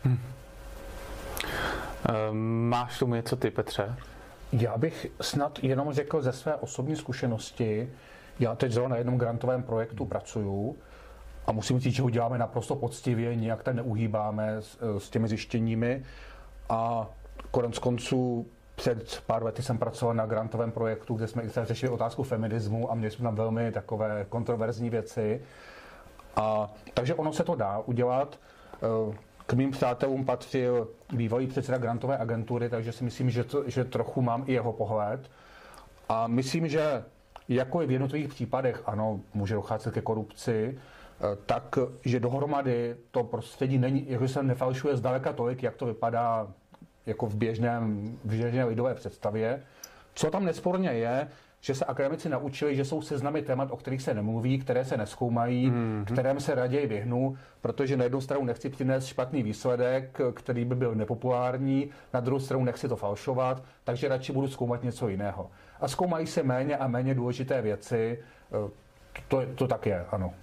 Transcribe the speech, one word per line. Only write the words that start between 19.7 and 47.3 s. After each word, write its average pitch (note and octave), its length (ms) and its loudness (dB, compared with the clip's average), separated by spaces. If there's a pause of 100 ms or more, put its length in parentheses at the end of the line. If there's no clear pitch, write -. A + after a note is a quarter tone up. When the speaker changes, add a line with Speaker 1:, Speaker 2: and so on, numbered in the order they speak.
Speaker 2:
pracoval A#2 360 0
na A2 120 2
grantovém A2+ 460 0
projektu, A2+ 420 -2
kde A2 140 -2
jsme - 140 -4
i A2 60 -4
třeba A2+ 180 -2
řešili A#2+ 260 0
otázku A#2 300 -2
feminismu A2+ 680 0
a A2+ 40 2
měli A2 160 0
jsme B2 120 -6
tam A2+ 120 2
velmi A2+ 380 2
takové G#2+ 560 -2
kontroverzní A#2 640 -2
věci. A2+ 520 0 (960)
A, G#2+ 340 2 (240)
takže B2+ 200 2
ono D#3 180 0
se E3 120 0
to - 100 0
dá G#2 240 0
udělat. B2 600 2 (360)
Eh, A2 420 0 (300)
k - 80 0
mým C3+ 160 4
přátelům C3+ 540 2
patřil B2 640 2 (240)
bývalý A#2 340 2
předseda C3 320 -2
grantové A#2+ 400 0
agentury, A#2 500 -2
takže A2+ 240 -2
si - 120 -4
myslím, A#2+ 260 0
že A#2+ 140 0
to, C3+ 260 -2
že B2+ 140 0
trochu B2 380 -2
mám B2 240 2
i C3 60 0
jeho A#2 200 2
pohled. G#2+ 580 -2 (800)
A A2+ 180 2
myslím, C3 420 2
že D3 360 2 (440)
jako C3 340 2
i D3+ 40 2
v C3 40 -2
jednotlivých C#3 380 0
případech, C3 580 0
ano, G#2+ 340 0 (140)
může G2+ 200 0
docházet G#2+ 400 -2
ke - 60 0
korupci, A2+ 800 -2
eh, - 580 -6 (100)
tak, - 320 0 (260)
že B2 160 2
dohromady C3 760 0 (140)
to B2 140 2
prostředí C3 540 0
není, C3+ 320 2
jako B2+ 180 2
se C#3 140 0
nefalšuje B2+ 540 2
zdaleka C3 360 0
tolik, A#2+ 300 0
jak A#2 140 0
to C3 100 -4
vypadá A2+ 640 2 (580)
jako A2+ 200 -2
v G#2 100 -2